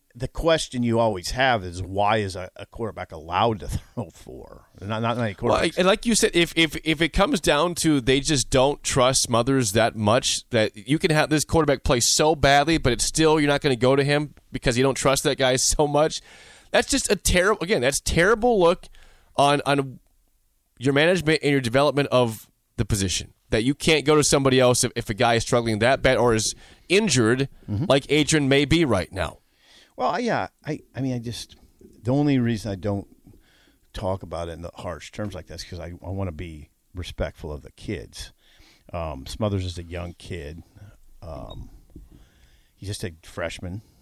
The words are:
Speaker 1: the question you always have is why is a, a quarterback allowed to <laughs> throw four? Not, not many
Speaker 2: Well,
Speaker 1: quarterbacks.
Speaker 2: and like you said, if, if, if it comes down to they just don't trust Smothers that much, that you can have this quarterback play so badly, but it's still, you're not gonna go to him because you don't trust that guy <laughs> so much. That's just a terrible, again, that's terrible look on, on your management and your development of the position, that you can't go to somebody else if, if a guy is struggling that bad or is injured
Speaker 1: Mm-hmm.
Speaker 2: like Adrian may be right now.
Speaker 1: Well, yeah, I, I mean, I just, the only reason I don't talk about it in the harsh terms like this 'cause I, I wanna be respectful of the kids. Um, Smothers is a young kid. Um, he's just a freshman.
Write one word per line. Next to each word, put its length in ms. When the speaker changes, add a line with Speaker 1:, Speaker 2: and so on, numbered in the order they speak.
Speaker 1:
the 100
question 560
you 160
always 320
have 340
is 160
why 360
is 180
a, 220
a 100
quarterback 460
allowed 480
to 80
<laughs> 260
throw 160
four? 560
Not, 220
not 140
many 240
Speaker 2:
Well, 200
Speaker 1:
quarterbacks. 180
Speaker 2:
and 80
like 200
you 100
said, 180
if, 220
if, 280
if 160
it 120
comes 280
down 360
to 240
they 200
just 300
don't 320
trust 400
Smothers 500
that 220
much, 560
that 260
you 220
can 140
have 180
this 140
quarterback 400
play 160
so 340
badly, 440
but 140
it's 120
still, 340
you're 120
not 100
gonna 160
go 180
to 100
him 300
because 260
you 60
don't 140
trust 280
that 140
guy 180
<laughs> 0
so 300
much. 340
That's 160
just 220
a 60
terrible, 460
again, 180
that's 200
terrible 600
look 260
on, 300
on 340
your 140
management 500
and 100
your 80
development 500
of 380
the 80
position, 480
that 120
you 140
can't 280
go 120
to 80
somebody 340
else 240
if, 140
if 120
a 60
guy 200
is 100
struggling 340
that 240
bad 160
or 160
is 220
injured 600
Speaker 1:
Mm-hmm. 180
Speaker 2:
like 220
Adrian 380
may 160
be 200
right 280
now. 260
Speaker 1:
Well, 220
yeah, 300
I, 140
I 80
mean, 140
I 60
just, 340
the 100
only 280
reason 320
I 20
don't 320
talk 320
about 240
it 40
in 100
the 120
harsh 380
terms 240
like 100
this 160
'cause 160
I, 140
I 60
wanna 220
be 380
respectful 560
of 100
the 80
kids. 600
Um, 320
Smothers 400
is 140
a 60
young 300
kid. 500
Um, 480
he's 140
just 160
a 180
freshman. 600